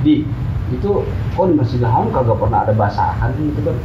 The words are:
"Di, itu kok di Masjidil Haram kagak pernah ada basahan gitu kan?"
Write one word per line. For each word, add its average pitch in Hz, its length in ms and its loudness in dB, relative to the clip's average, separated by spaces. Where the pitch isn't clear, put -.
"Di, 151 100 6
itu 196 140 -2
kok 180 160 0
di 170 80 4
Masjidil 120 320 2
Haram - 240 2
kagak 113 320 2
pernah 107 240 2
ada 107 80 2
basahan 107 640 0
gitu 151 240 -2
kan?" 165 220 0